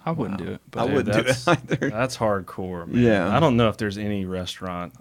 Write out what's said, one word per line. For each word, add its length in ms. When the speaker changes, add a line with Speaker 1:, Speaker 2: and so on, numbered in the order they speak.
Speaker 1:
I 60
wouldn't 280
Speaker 2:
Wow. 60
Speaker 1:
do 80
it, 100
Speaker 2:
I 80
Speaker 1:
but 180
Speaker 2:
wouldn't 240
do 60
it 60
Speaker 3:
That's, 220
Speaker 2:
<laughs> 20
either. 400
Speaker 3:
that's 280
hardcore, 680
man. 160
Speaker 2:
Yeah. 320
Speaker 3:
I 60
don't 160
know 100
if 80
there's 220
any 260
restaurant 760